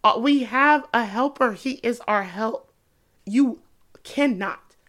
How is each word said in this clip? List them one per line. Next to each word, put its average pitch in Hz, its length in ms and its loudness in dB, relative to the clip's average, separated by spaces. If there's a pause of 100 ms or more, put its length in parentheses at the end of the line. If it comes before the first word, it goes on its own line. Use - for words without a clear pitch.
uh, 214 140 4
we 277 240 2
have 277 500 2
a 233 140 0
helper. 247 460 -2
He 262 300 -8
is 240 240 -4
our 208 180 0
help. 208 480 -8 (520)
You 240 360 0 (420)
cannot 208 760 -4 (120)